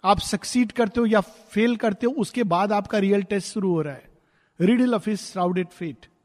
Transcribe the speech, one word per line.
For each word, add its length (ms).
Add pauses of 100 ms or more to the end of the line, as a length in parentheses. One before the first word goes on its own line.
आप 140
सक्सीड 540
करते 280
हो 60
या 140
फेल 560
करते 300
हो, 60
उसके 300
बाद 300
आपका 260
रियल 240
टेस्ट 320
शुरू 160
हो 120
रहा 120
है। 160 (520)
Riddle 360
of 60
his 320
shrouded 360
fate। 340 (180)